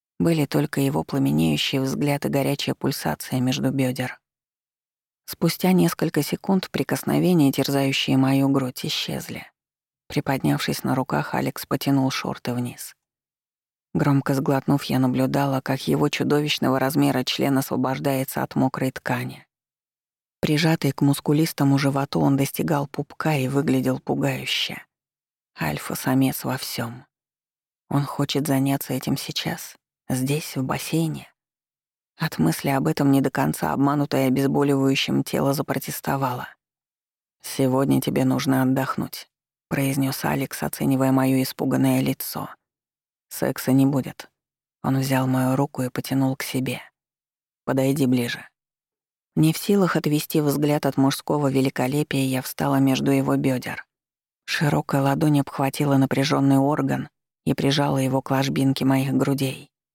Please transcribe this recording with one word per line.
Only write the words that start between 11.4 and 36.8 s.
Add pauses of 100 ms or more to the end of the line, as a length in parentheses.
потянул
шорты
вниз. (1000)
Громко
сглотнув,
я
наблюдала,
как
его
чудовищного
размера
член
освобождается
от
мокрой
ткани. (960)
Прижатый
к
мускулистому
животу,
он
достигал
пупка
и
выглядел
пугающе. (760)
Альфа-самец
во
всем. (840)
Он
хочет
заняться
этим
сейчас. (320)
Здесь,
в
бассейне. (840)
От
мысли
об
этом
не
до
конца
обманутое
обезболивающим
тело
запротестовало. (920)